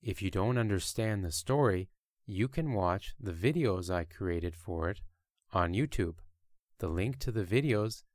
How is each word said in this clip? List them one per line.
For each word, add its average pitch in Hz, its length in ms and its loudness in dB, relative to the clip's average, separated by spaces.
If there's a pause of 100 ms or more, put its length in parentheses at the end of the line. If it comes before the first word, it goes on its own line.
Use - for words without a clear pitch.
If - 180 -6
you 95 100 0
don't 110 280 2
understand 107 640 0
the 85 60 -2
story, 104 580 2 (380)
you 104 220 0
can 151 240 -2
watch 95 480 0
the 98 120 -4
videos 95 580 2
I 87 140 0
created 85 520 -2
for 82 340 -2
it - 100 -6 (520)
on 87 200 2
YouTube. 95 440 0 (640)
The 90 100 -4
link 101 320 -2
to 127 100 -2
the 107 140 -2
videos 113 580 0 (120)